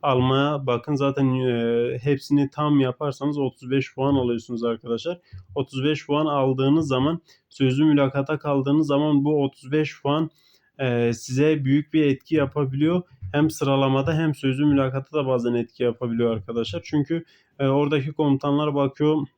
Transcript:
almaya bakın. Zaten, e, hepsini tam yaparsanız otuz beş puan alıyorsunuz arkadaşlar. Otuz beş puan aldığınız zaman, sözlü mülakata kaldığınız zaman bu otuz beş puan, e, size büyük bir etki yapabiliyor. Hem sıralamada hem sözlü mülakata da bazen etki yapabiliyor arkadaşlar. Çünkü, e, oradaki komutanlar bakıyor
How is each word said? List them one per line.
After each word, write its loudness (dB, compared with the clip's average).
almaya 2
bakın. -2
Zaten, 0
e, -2
hepsini 0
tam 0
yaparsanız -2
otuz -6
beş -2
puan 0
alıyorsunuz -2
arkadaşlar. -6
Otuz -6
beş -2
puan 0
aldığınız 0
zaman, 0
sözlü 0
mülakata 2
kaldığınız 0
zaman 2
bu 0
otuz -8
beş -2
puan, -2
e, 0
size 0
büyük 0
bir 4
etki -2
yapabiliyor. 0
Hem 2
sıralamada 0
hem 0
sözlü -2
mülakata 0
da -2
bazen 0
etki -4
yapabiliyor -2
arkadaşlar. 0
Çünkü, 0
e, 2
oradaki 2
komutanlar 2
bakıyor 0